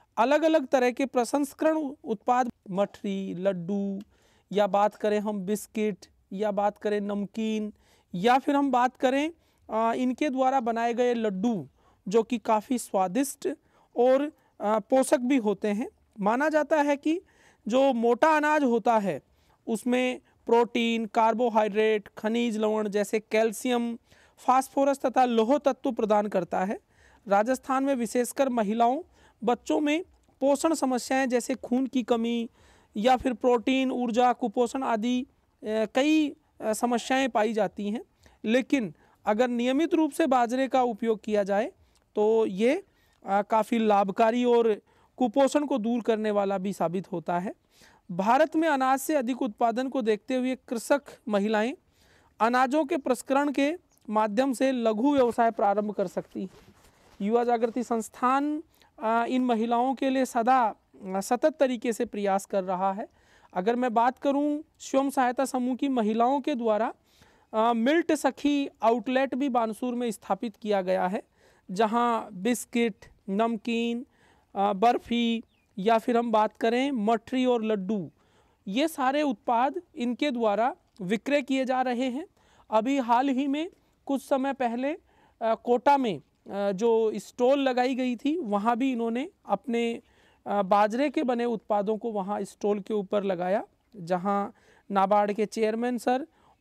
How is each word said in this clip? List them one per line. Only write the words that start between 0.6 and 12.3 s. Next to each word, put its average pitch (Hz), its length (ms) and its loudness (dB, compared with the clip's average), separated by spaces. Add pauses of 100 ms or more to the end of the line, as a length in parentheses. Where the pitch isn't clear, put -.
तरह 247 260 2
के 269 140 -2
प्रसंस्करण 285 720 -2 (260)
उत्पाद, 247 480 -2 (200)
मठरी, 196 600 -4
लड्डू 196 680 -4 (500)
या 202 160 0
बात 202 280 0
करें 208 240 -2
हम 208 200 -6
बिस्किट 208 680 -6 (280)
या 208 180 -4
बात 202 260 -2
करें 208 240 -2
नमकीन 208 720 -6 (420)
या 233 220 4
फिर 285 180 0
हम 285 160 2
बात 247 240 2
करें, 277 360 0 (400)
आ, 226 220 0
इनके 254 360 -2
द्वारा 262 300 2
बनाए 233 340 -2
गए 247 200 2
लड्डू 214 540 -2 (400)
जो 220 160 4
कि 240 140 -4